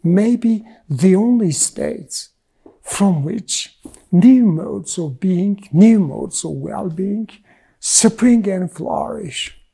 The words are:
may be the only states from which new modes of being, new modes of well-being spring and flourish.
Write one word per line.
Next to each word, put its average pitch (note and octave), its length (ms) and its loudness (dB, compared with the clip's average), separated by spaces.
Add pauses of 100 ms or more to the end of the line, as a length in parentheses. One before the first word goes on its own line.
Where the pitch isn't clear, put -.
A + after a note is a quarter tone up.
may G#3+ 400 2
be A3+ 200 0 (360)
the F#3 180 4
only A3 360 2
states - 760 -8 (520)
from F3+ 420 0
which - 560 -8 (320)
new A#3+ 320 6
modes F3 540 -4
of D3+ 240 -8
being, F#3+ 360 -2 (140)
new G#3+ 260 6
modes - 460 -6
of D#3+ 80 -6
well-being F#3+ 760 -8 (520)
spring A3+ 680 2
and F#3 200 -4
flourish. - 1040 -10